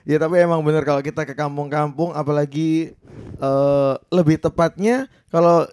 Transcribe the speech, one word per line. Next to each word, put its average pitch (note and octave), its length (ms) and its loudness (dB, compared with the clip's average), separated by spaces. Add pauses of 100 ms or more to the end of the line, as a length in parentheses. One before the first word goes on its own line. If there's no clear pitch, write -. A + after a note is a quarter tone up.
Ya, D3 160 0
tapi D#3+ 200 0
emang E3+ 220 2
bener D3+ 220 0
kalau C#3+ 180 0
kita D3+ 240 -6
ke C#3+ 80 -10
kampung-kampung, D3 800 -4
apalagi, D3+ 800 -2 (440)
eh, C#3 580 2 (140)
lebih D#3+ 300 2
tepatnya G3 680 -2 (220)
kalau E3+ 340 4 (100)